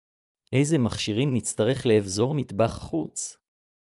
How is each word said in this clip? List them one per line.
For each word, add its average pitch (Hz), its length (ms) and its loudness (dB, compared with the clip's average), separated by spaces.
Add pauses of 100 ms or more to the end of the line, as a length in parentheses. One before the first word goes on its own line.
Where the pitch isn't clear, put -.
(520)
איזה 143 260 2
מכשירים 120 560 0
נצטרך 123 520 0
לאבזור 107 480 2
מטבח 113 400 0
חוץ? - 640 -8 (640)